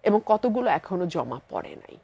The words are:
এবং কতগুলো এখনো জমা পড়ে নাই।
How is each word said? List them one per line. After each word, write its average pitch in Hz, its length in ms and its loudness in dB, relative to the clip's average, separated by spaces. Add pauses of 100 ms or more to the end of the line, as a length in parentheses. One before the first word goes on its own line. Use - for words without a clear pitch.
এবং 220 220 4
কতগুলো 226 440 2
এখনো 180 360 0
জমা 123 340 -4 (100)
পড়ে - 200 -6
নাই। - 340 -18